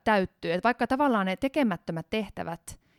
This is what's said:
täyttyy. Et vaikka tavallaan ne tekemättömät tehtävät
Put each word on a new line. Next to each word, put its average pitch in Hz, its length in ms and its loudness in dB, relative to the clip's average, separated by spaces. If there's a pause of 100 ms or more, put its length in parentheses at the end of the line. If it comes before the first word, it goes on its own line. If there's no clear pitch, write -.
täyttyy. 190 500 0
Et 180 100 0
vaikka 240 240 2
tavallaan 262 380 2
ne 190 100 -2
tekemättömät 196 760 -2
tehtävät 190 680 -8 (200)